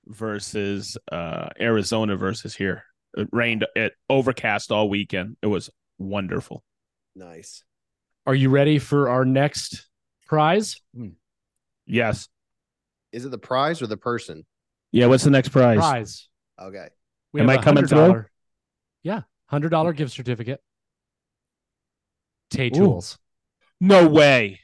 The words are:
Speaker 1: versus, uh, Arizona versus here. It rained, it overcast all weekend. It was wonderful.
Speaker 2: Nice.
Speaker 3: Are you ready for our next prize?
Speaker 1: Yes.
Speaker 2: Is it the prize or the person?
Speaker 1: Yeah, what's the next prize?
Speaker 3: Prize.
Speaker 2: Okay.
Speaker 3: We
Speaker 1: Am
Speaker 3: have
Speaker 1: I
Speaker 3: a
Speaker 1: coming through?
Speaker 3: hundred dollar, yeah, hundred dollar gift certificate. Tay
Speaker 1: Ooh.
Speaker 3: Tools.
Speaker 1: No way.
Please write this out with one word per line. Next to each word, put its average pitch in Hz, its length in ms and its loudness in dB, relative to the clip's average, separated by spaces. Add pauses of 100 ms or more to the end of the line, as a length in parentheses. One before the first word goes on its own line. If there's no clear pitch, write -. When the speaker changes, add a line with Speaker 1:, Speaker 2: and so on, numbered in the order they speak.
Speaker 1:
versus, 101 880 -8 (160)
uh, 82 380 -10 (100)
Arizona 110 560 -2
versus - 400 -8
here. 95 280 -6 (300)
It 107 160 -6
rained, 113 360 -2 (100)
it 110 160 -2 (160)
overcast 120 640 -2
all 107 160 0
weekend. 101 540 -6
It 107 60 -2
was 92 200 -4 (300)
wonderful. 95 680 -8 (500)
Speaker 2:
Nice. 87 500 -20 (600)
Speaker 3:
Are 135 100 0
you 135 140 2
ready 143 300 4
for 139 320 -2
our 127 160 0
next - 600 -4 (400)
prize? 165 540 -2 (1040)
Speaker 1:
Yes. 113 440 -4 (840)
Speaker 2:
Is 120 140 -14
it 139 40 -12
the 120 60 -12
prize 139 460 -4
or 120 40 -8
the 107 120 -8
person? 110 480 -10 (440)
Speaker 1:
Yeah, 120 160 4
what's 127 180 4
the 151 60 6
next 135 200 4
prize? 123 260 4
Speaker 3:
Prize. 135 520 -2 (300)
Speaker 2:
Okay. 95 300 -20 (460)
Speaker 3:
We 147 80 0
Speaker 1:
Am 117 60 4
Speaker 3:
have 131 100 4
Speaker 1:
I - 20 0
Speaker 3:
a - 20 -8
Speaker 1:
coming 147 240 4
through? 147 120 4
Speaker 3:
hundred 160 100 8
dollar, 180 220 0 (720)
yeah, 190 180 -6 (300)
hundred 147 180 -2
dollar 165 240 0
gift 143 200 -6
certificate. 120 500 -8 (1900)
Tay 127 200 -4
Speaker 1:
Ooh. - 20 -2
Speaker 3:
Tools. 135 480 0 (640)
Speaker 1:
No 185 260 8
way. 135 560 4